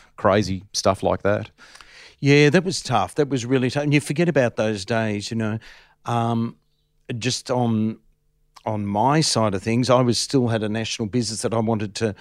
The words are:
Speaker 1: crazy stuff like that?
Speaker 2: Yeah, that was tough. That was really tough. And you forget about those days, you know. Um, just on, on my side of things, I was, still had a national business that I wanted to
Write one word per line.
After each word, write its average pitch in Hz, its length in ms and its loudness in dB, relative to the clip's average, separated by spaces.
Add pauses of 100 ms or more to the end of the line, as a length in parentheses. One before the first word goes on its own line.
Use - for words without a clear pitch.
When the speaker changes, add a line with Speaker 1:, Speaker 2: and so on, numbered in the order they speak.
(180)
Speaker 1:
crazy 95 460 0 (100)
stuff 95 300 0
like 92 200 0
that? 104 260 0 (720)
Speaker 2:
Yeah, 143 300 6
that 170 160 4
was - 160 -4
tough. 101 340 -2
That 143 140 0
was 127 160 -4
really 127 240 0
tough. 147 140 -4
And 147 100 0
you 147 80 4
forget 160 260 -2
about 139 300 2
those 107 280 -2
days, 110 440 -2
you 113 80 -4
know. 110 220 -2 (460)
Um, 117 500 -2 (600)
just 123 340 -4
on, 113 480 0 (640)
on 107 200 -4
my 117 360 2
side 110 320 0
of 95 100 -4
things, 117 260 0
I 127 120 6
was, 120 160 2
still 123 320 0
had 113 140 0
a 110 40 -2
national 110 400 -4
business 113 360 -4
that 110 100 -2
I 113 60 0
wanted 107 360 -2
to 107 260 -2